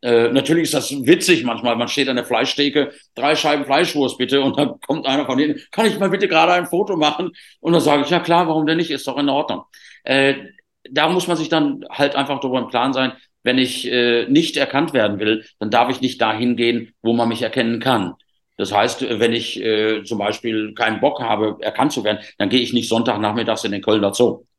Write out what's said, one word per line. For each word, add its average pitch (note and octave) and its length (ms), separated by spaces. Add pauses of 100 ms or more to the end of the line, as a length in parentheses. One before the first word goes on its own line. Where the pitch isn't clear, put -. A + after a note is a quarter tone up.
Äh, A#2+ 280
natürlich C3+ 360
ist D3 100
das C3+ 180 (140)
witzig E3 360
manchmal. A#2 320
Man A#2 140
steht C3+ 200
an C3 60
der A#2+ 100
Fleischtheke, C#3 680 (240)
„Drei D3 180
Scheiben D3+ 300
Fleischwurst C#3 520
bitte.“ C3 260
Und C3+ 140
dann C#3 300
kommt C#3 200
einer C#3 200
von C3 100
denen, D3 240 (120)
„Kann A3+ 140
ich - 120
mal F#3+ 120
bitte F#3+ 180
gerade F#3+ 240
ein F3 140
Foto G3 300
machen?“ D3+ 360 (280)
Und E3+ 120
dann E3+ 100
sage D3 220
ich, - 60
„Ja F3 100
klar, E3+ 260
warum D#3+ 200
denn D#3+ 100
nicht? E3 160
Ist C#3 160
doch B2+ 100
in C#3+ 100
Ordnung.“ C#3 360 (400)
Äh, C3+ 300 (540)
da C#3+ 200
muss F3+ 180
man F3 100
sich D#3 120
dann D3+ 420
halt C#3+ 240
einfach C#3 240
darüber C3 220
im A2+ 80
Klaren B2 240
sein, C3 200 (300)
wenn B2+ 160
ich, B2+ 320
äh, A#2+ 380
nicht D3+ 280
erkannt C#3+ 360
werden G#2+ 260
will, A2 260 (140)
dann G#2+ 120
darf A#2+ 200
ich B2+ 100
nicht B2+ 200
dahin A2+ 360
gehen, A#2 360 (100)
wo A2+ 100
man A#2 160
mich A#2 140
erkennen A#2 380
kann. A2+ 340 (420)
Das G2+ 160
heißt, A#2+ 320 (140)
wenn A#2 140
ich, A2+ 280
äh, G#2+ 440
zum A2 140
Beispiel G#2+ 560
keinen A2 260
Bock D3 200
habe, G#2+ 400
erkannt B2+ 320
zu A2 120
werden, G#2+ 140 (200)
dann G2+ 120
gehe B2 100
ich A#2 120
nicht A#2+ 160
Sonntagnachmittags A2+ 760
in G2 80
den G2+ 100
Kölner G2+ 320
Zoo. A#2 300 (140)